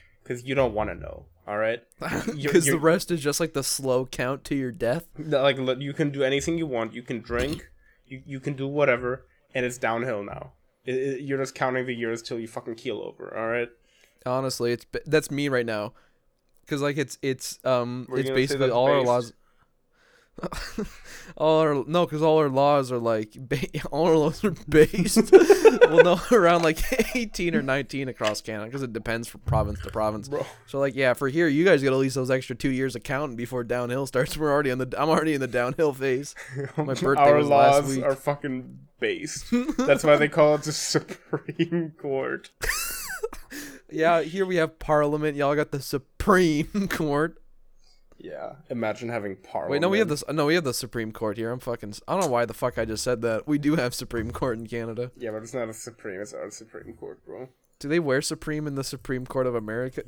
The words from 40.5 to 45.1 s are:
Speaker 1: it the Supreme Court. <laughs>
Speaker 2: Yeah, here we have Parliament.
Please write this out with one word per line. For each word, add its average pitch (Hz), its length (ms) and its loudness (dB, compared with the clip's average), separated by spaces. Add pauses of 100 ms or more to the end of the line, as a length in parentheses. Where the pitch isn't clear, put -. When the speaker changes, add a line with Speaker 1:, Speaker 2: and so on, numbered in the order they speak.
Speaker 1:
it 143 60 -8
the 151 100 -6
Supreme 165 1300 -4
Court. 135 560 -4
<laughs> - 40 -20 (1300)
Speaker 2:
Yeah, 165 320 2
here 190 220 -4
we 185 120 -2
have 160 240 0
Parliament. 151 560 2